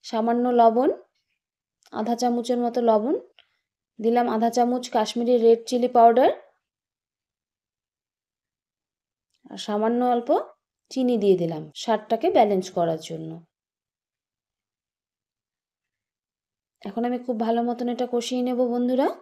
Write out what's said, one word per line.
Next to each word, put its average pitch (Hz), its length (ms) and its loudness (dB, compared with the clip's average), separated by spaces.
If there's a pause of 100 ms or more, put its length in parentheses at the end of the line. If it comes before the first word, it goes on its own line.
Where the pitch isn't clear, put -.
সামান্য 233 400 -2 (160)
লবণ, 233 300 4 (1000)
আধা 233 240 -4
চামচের 240 480 -2
মতো 240 240 -2
লবণ, 220 260 2 (840)
দিলাম 233 360 0
আধা 226 160 0
চামচ 247 420 0
কাশ্মীরি 233 420 0 (100)
রেড 226 220 6
চিলি 247 220 -2
পাউডার, 240 420 6 (3250)
আর 202 80 -16
সামান্য 220 420 -2 (140)
অল্প 233 140 -4 (640)
চিনি 247 280 -2
দিয়ে 196 200 4
দিলাম 165 240 -4 (200)
স্বাদটাকে 226 540 -2
ব্যালেন্স 208 300 4 (100)
করার 165 320 -2
জন্য। 160 220 -12 (3500)
এখন 208 220 -8
আমি 247 200 -2
খুব 247 160 -4
ভালো 233 220 0
মতন 240 260 -4
এটা 247 240 -4
কষিয়ে 247 320 -4
নেব 247 160 -4 (120)
বন্ধুরা। 247 360 0 (140)